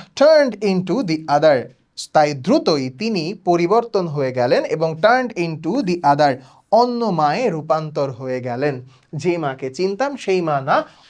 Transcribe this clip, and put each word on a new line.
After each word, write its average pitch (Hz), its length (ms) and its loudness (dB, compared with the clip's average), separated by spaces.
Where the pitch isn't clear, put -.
turned 285 460 4
into 185 420 0
the 160 140 -2
other।" 147 340 4
তাই 151 200 4
দ্রুতই 147 560 0
তিনি 190 440 -4
পরিবর্তন 190 720 0
হয়ে 143 240 -2
গেলেন 127 340 2
এবং 160 360 -2
turned 247 360 2
into 165 460 -4
the 180 120 0
other, 143 400 2
অন্য 240 340 2
মায়ে 180 440 0
রূপান্তর 156 600 -2
হয়ে 127 300 -6
গেলেন। 127 400 -4
যে 170 240 -2
মাকে 135 360 -6
চিনতাম 202 440 -4
সেই 185 240 -2
মা 151 200 -2
না, 180 220 0